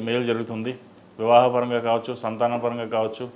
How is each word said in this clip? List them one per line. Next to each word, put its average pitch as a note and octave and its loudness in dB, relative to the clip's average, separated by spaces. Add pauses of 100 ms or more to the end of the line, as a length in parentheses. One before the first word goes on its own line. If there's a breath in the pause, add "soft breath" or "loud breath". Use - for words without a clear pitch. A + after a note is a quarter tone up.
మేలు A#2+ 0
జరుగుతుంది. A2+ -4 (480)
వివాహపరంగా A#2+ 4
కావచ్చు, A#2 0 (120)
సంతానపరంగా A#2 -2
కావచ్చు, A2 -2 (100)